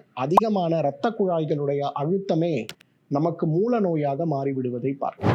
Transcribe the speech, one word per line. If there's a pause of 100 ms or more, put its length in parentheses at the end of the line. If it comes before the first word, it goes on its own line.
(160)
அதிகமான
இரத்த
குழாய்களுடைய
அழுத்தமே (560)
நமக்கு
மூல
நோயாக
மாறிவிடுவதை
பார்க்கிறோம்.